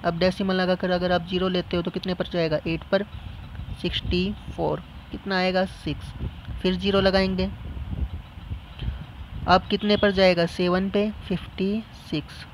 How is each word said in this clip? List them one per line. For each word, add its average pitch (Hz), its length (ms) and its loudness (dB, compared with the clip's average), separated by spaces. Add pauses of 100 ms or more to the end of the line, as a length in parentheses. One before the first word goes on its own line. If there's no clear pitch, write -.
अब 170 140 0
decimal 190 360 2
लगाकर 185 360 2
अगर 180 220 2
आप 175 160 2
ज़ीरो 185 200 2
लेते 180 280 0
हो 170 60 2
तो 175 80 -2
कितने 185 240 -2
पर 175 120 -2
जाएगा, 160 400 2
एट 165 180 -2
पर 196 200 2 (800)
सिक्सटी 180 500 0 (180)
फ़ोर, 156 300 -2 (300)
कितना 196 260 -4
आएगा, 185 280 2
सिक्स। - 480 -6 (500)
फिर 185 140 2
ज़ीरो 196 240 4
लगाएंगे, 190 480 4 (2000)
अब 185 220 6
कितने 208 260 4
पर 202 140 6
जाएगा, 185 380 6
सेवन 185 420 2
पे 208 200 2 (180)
फिफ्टी 202 540 -2 (280)
सिक्स - 440 -6